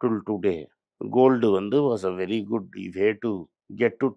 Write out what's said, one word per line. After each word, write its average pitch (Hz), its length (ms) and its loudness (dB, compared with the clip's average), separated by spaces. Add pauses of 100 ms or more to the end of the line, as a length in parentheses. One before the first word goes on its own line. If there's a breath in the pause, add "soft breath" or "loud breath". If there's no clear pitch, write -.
till 113 140 2 (120)
today, 90 360 -2 (460)
gold 127 400 6
வந்து 104 300 0
was 110 240 0
a 92 180 -2
very 104 260 -2
good 110 140 -4 (120)
way 98 460 0
to 98 220 -4 (320)
get 113 140 2 (100)
to 131 160 0